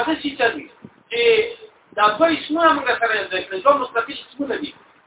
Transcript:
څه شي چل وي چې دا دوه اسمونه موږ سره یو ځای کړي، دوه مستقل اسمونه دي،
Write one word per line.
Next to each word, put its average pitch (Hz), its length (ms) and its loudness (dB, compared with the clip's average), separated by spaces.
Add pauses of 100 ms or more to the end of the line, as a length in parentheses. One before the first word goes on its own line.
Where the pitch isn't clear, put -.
څه 302 160 -4
شي 277 160 -6
چل 233 180 2
وي 143 160 -14 (400)
چې 233 100 -2 (720)
دا 208 120 4
دوه 294 200 4
اسمونه 320 460 2
موږ 254 260 -2
سره 226 160 0
یو 190 160 -4
ځای 185 140 -4
کړي، 190 180 -8
دوه 285 140 6
مستقل 247 360 -4
اسمونه - 440 -8
دي، - 180 -10 (320)